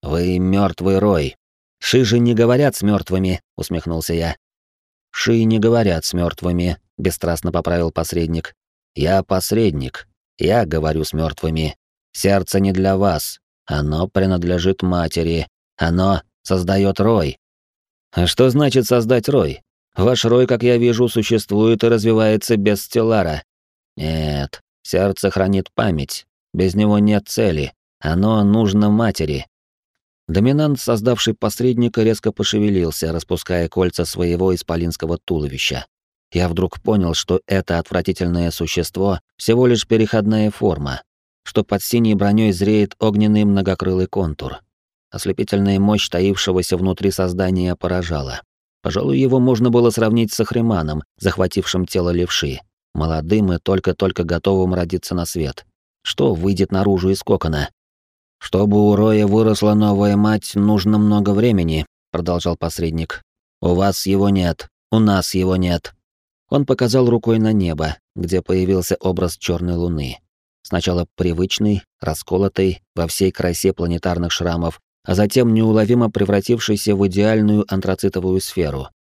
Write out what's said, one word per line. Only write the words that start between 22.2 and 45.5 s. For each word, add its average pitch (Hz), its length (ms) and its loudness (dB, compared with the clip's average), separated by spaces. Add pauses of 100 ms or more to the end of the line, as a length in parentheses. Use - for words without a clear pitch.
без 101 260 0
Стеллара». 110 640 0 (520)
«Нет, 76 680 -4 (200)
сердце 98 480 0
хранит 95 440 0
память. 82 520 -4 (280)
Без 90 200 0
него 104 240 2
нет 104 300 0
цели. 78 460 -2 (260)
Оно 101 420 2
нужно 104 480 2
матери». 92 560 -2 (800)
Доминант, 135 540 2
создавший 113 540 0
посредника, 117 680 0
резко 110 300 0
пошевелился, 98 800 0
распуская 85 560 -4
кольца 90 360 -2
своего 90 500 0
исполинского 85 640 -4
туловища. 69 680 -4 (460)
Я 87 160 0
вдруг 87 340 -4
понял, 95 320 0
что - 320 -2
это 90 320 -2
отвратительное 87 720 -2
существо 90 720 -2 (160)
всего 120 300 2
лишь 120 200 2
переходная 107 640 2
форма, 73 520 -4 (420)
что 104 200 -2
под 101 180 -4
синей 117 320 2
бронёй 101 380 2
зреет 101 460 0
огненный 107 460 2
многокрылый 92 640 0
контур. 78 520 -6 (520)
Ослепительная 101 680 0